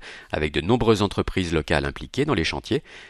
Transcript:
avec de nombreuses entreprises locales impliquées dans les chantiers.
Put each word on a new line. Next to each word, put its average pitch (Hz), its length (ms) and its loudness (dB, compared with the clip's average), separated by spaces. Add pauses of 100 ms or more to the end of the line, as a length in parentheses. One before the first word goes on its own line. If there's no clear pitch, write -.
(320)
avec 76 180 0
de 71 120 0
nombreuses 110 400 4
entreprises 95 500 0
locales 78 320 2
impliquées 71 400 -4
dans 151 80 0
les 101 100 2
chantiers. 92 400 -2 (280)